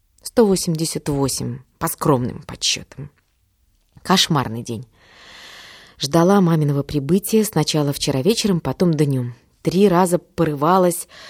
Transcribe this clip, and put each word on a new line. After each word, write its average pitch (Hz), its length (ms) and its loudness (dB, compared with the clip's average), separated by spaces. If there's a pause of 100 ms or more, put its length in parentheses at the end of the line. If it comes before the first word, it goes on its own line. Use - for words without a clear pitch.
(200)
Сто - 240 2
восемьдесят 165 640 -2
восемь 131 520 -4 (180)
по 160 80 -6
скромным 127 560 -2
подсчетам. - 680 -8 (920)
Кошмарный 123 640 0
день. 117 220 -8 (1120)
Ждала 170 440 2
маминого 151 420 2
прибытия 170 640 0
сначала 151 480 0
вчера 135 280 -2
вечером, 190 400 0
потом 165 320 0
днем. 135 420 -2 (280)
Три 185 260 2
раза 175 300 2
порывалась 170 880 0 (240)